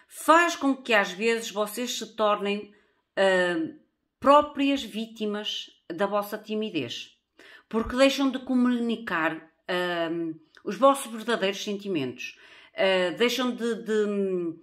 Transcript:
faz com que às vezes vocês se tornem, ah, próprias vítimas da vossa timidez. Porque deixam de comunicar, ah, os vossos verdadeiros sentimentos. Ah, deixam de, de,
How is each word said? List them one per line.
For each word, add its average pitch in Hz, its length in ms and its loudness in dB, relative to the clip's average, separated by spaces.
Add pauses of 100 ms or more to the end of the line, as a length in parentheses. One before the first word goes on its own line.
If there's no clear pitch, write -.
faz 330 480 4
com 277 200 0
que 240 180 -2
às 196 180 4
vezes 220 400 0
vocês 214 460 -4
se - 180 -10
tornem, 202 580 0 (440)
ah, 180 560 2 (460)
próprias 277 640 4
vítimas 214 840 -8 (240)
da 202 120 -2
vossa 202 320 -2
timidez. 202 760 -6 (540)
Porque 226 300 -4
deixam 269 340 4
de 254 80 -4
comunicar, 233 1120 0 (160)
ah, 175 420 -2 (540)
os 202 140 -6
vossos 269 340 4
verdadeiros 208 500 -2
sentimentos. 190 760 -6 (360)
Ah, 185 440 2
deixam 247 360 0
de, 220 300 -4
de, 196 800 0